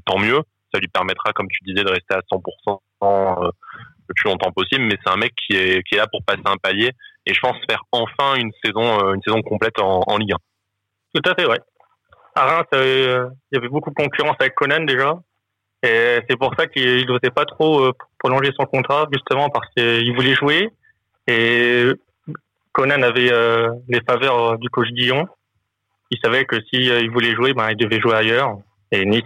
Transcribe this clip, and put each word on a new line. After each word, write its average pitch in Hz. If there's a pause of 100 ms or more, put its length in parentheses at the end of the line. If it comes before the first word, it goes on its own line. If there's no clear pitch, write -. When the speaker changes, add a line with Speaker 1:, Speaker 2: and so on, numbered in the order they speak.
Speaker 1:
tant 95
mieux. 113 (340)
Ça 101
lui 98
permettra, 95
comme 98
tu -
disais, 95
de 98
rester 92
à 95
cent 95
pour -
cent, 101 (220)
euh, 95 (580)
le 95
plus -
longtemps 104
possible. 120
Mais 104
c'est 95
un 92
mec 117
qui -
est, 92
qui -
est -
là 107
pour 92
passer 98
un 98
palier 101 (340)
et 120
je -
pense 127 (120)
faire 110
enfin 131
une 117 (120)
saison, 110
euh, 98
une 98
saison 110
complète 110
en, 95
en 104
Ligue 101
un. - (760)
Speaker 2:
Tout 160
à 180
fait, 180
ouais. 117 (760)
À 139
Reims, 160
euh, 131 (240)
il 139
y -
avait 120
beaucoup 147
de 143
concurrence 147
avec 131
Conan 151
déjà. 139 (600)
Et 120 (100)
c'est 131
pour 123
ça 165
qu'il 127
n'osait 123
pas 147
trop, 151
euh, 131 (240)
prolonger 135
son 135
contrat, 139
justement, 139
parce 131 (120)
qu'il 117
voulait 127
jouer. 156 (580)
Et 120 (880)
Conan 139
avait, 123
euh, 117 (180)
les 120
faveurs, 120
euh, 113
du 117
coach 113
Guillon. 123 (840)
Il -
savait 120
que 120 (120)
si, 127
euh, 120
il 113
voulait 117
jouer, 120
ben, 110
il 104
devait 110
jouer 117
ailleurs. 113 (340)
Et 98
Nice, 110